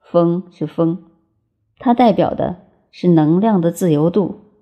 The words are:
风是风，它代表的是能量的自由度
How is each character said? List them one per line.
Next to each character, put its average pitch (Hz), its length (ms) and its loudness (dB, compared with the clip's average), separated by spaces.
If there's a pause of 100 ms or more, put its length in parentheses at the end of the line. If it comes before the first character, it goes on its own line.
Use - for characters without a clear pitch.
风 175 500 -2
是 - 160 -8
风， 165 380 -4 (720)
它 247 140 -2
代 240 200 2
表 170 200 0
的 - 240 -6 (340)
是 - 180 -4
能 160 300 4
量 208 220 0
的 165 100 0
自 170 220 -2
由 147 160 2
度 180 280 -2 (260)